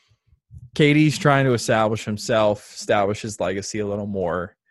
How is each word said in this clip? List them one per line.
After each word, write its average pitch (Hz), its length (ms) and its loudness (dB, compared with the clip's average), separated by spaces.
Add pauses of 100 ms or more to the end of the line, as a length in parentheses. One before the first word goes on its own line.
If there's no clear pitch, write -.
(760)
K 147 180 6
D's 151 240 4
trying 139 280 4
to 127 80 2
establish 110 520 0
himself, 107 680 -2
establish 104 480 0
his 110 160 -8
legacy 95 400 -6
a 104 80 -4
little 101 180 -6
more. 90 500 -4 (160)